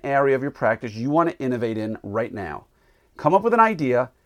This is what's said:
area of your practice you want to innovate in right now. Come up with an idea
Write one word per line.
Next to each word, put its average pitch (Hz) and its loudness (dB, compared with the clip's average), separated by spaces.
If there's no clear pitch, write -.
area 139 2
of 131 -2
your 139 -6
practice 113 -2
you 117 -6
want 170 2
to - -8
innovate 117 -2
in 110 -6
right 107 -6
now. 90 -10
Come 151 0
up 196 4
with 226 0
an 233 4
idea 143 2